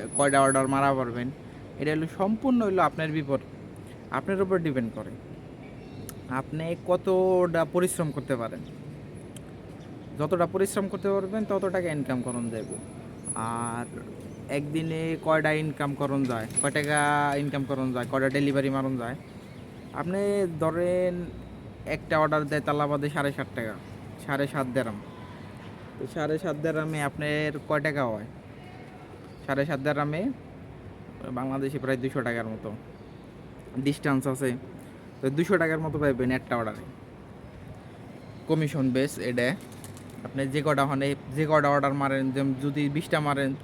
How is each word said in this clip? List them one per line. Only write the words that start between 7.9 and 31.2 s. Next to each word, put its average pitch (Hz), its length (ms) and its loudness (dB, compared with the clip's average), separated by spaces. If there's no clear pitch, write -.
করতে 131 240 -2
পারেন। 113 240 -4
যতটা 170 260 4
পরিশ্রম 190 420 2
করতে 196 220 -2
পারবেন, 196 360 0
তত 196 200 2
টাকা 180 260 0
ইনকাম 139 300 0
করন 120 280 -2
যাইব। 110 160 -4
আর 117 500 -2
একদিনে 160 760 -2
কয়টা 156 280 6
ইনকাম 151 420 0
করন 139 300 2
যায়, 117 240 0
কয় 143 100 4
টাকা 147 640 4
ইনকাম 143 280 0
করন 131 300 0
যায়, 123 180 0
কয়টা 135 180 4
ডেলিভারি 139 400 4
মারন 135 280 0
যায়, 120 180 -4
আপনি 196 540 2
ধরেন 175 640 2
একটা 156 340 2
অর্ডার 151 280 4
দেয় 147 140 2
তালাবাদে 147 480 2
সাড়ে 143 220 2
সাত 139 240 -4
টাকা, 113 180 -2
সাড়ে 143 220 0
সাত 139 260 0
দেরাম। 117 280 0
তো 131 140 -6
সাড়ে 156 240 0
সাত 156 180 -2
দেরামে 156 480 0
আপনার 151 480 0
কয় 151 120 4
টাকা 143 260 2
হয়? 110 180 -2
সাড়ে 139 200 2
সাত 147 140 0
দেরামে 147 520 0